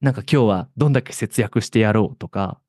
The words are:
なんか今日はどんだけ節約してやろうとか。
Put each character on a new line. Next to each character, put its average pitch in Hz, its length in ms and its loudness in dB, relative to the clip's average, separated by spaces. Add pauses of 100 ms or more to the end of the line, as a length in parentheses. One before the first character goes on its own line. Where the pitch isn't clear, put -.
な 139 120 2
ん - 20 -6
か - 80 -10
今 143 200 2
日 117 40 4
は 95 300 0
ど 147 120 2
ん 143 40 2
だ 131 100 0
け - 100 -16
節 - 280 -6
約 110 200 -2
し - 100 -6
て 113 100 2
や 107 120 4
ろ 107 220 0
う - 20 -20
と - 120 -14
か。 98 400 -8